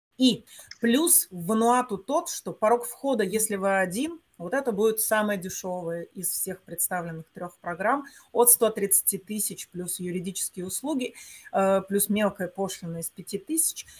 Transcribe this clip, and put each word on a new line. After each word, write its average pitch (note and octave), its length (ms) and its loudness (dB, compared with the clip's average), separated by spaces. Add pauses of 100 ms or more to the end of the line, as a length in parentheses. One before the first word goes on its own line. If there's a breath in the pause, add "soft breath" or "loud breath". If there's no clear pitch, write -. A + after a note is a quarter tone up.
(200)
И B3 260 4 (360 loud breath)
плюс C#4+ 500 4
в F3 160 -8
Вануату A#3 500 2
тот, C#4+ 320 -2
что - 240 -8
порог A#3+ 320 4
входа, C4 400 0
если G#3 320 0
вы F#3+ 220 2
один, A#3 400 -2 (200)
вот - 160 -6
это C4+ 180 0
будет A3 280 2
самое G#3+ 380 2
дешевое F3 640 -6 (140)
из F3+ 140 -4
всех - 320 -6
представленных E3+ 720 -4
трех - 280 -12
программ, G#3 440 0 (280 loud breath)
от A#3+ 180 6
ста A3 200 4
тридцати G3+ 480 0
тысяч - 500 -6
плюс F3 320 -8
юридические F3+ 640 -6
услуги, C4 460 -4 (400 loud breath)
э, G3 360 4
плюс G3 200 2
мелкая G3+ 400 0
пошлина F3+ 500 -6
из E3 100 -8
пяти - 300 -10
тысяч. - 460 -2 (140 loud breath)